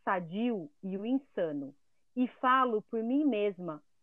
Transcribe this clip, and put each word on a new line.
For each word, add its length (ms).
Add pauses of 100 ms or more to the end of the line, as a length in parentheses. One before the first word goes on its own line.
sadio 640 (140)
e 140
o 80
insano, 680 (420)
e 120
falo 560
por 180
mim 240
mesma, 560 (220)